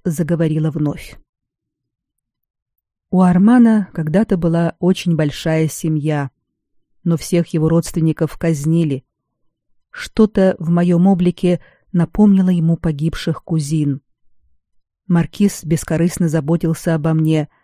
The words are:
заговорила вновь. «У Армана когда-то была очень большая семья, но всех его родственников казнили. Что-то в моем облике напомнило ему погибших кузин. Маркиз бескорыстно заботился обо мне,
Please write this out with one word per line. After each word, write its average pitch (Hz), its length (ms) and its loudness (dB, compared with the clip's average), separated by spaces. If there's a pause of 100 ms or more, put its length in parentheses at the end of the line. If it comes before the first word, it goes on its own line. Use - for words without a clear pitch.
заговорила 160 680 -2
вновь. 147 460 -6 (1900)
«У 185 120 2
Армана 214 720 4
когда-то 175 440 0
была 170 420 -2
очень 175 360 0
большая 160 520 -2
семья, 151 640 -4 (720)
но 170 140 0
всех 170 300 -2
его 160 220 0
родственников 160 680 -2
казнили. 156 640 -2 (840)
Что-то 196 680 0
в 160 120 -6
моем 175 380 2
облике 180 520 0 (320)
напомнило 190 580 2
ему 165 280 0
погибших 160 680 -4
кузин. 147 580 -2 (1040)
Маркиз 185 580 0
бескорыстно 165 680 -2
заботился 160 640 -2
обо 156 180 -2
мне, 156 360 0 (140)